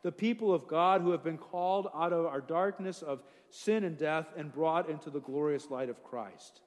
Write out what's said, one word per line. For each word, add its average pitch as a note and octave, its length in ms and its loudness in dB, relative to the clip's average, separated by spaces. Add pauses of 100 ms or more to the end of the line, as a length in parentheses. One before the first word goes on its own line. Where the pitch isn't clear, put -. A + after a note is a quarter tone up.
the F3 100 -2
people A3+ 400 2
of D#3 160 0
God F3+ 320 6
who F3 120 4
have E3 120 0
been D#3+ 140 -2
called F#3 560 0
out E3 180 2
of E3 140 2
our C#3 160 -2
darkness F#3 580 -2
of C#3+ 220 -6 (260)
sin G#3+ 360 0
and E3 120 -2
death D#3 300 0 (100)
and D3+ 160 -8
brought D#3+ 380 2
into D3+ 180 -6
the C#3+ 120 -4
glorious C#3+ 500 -2
light C3 180 -4
of - 160 -10
Christ. - 640 -12